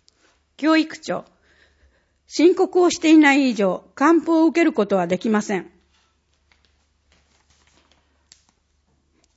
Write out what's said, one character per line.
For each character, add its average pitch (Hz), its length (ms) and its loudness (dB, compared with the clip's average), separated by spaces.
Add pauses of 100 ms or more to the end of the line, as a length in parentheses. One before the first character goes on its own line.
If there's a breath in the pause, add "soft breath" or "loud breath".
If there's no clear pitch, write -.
(580)
教 320 180 0
育 311 220 -4
長、 - 260 -10 (1040)
申 339 280 2
告 370 280 -2
を 349 80 2
し - 80 -6
て 311 120 0
い 311 80 6
な 285 160 4
い 269 160 0
以 226 40 -4
上、 190 300 -4 (100)
還 311 260 2
付 330 120 -4
を 320 120 2
受 330 160 0
け 339 40 2
る 320 100 -2
こ 208 100 -2
と 202 120 -4
は 180 100 -2
で 180 120 -4
き 233 120 -6
ま 214 100 0
せ 208 160 -6
ん。 - 160 -12 (3750)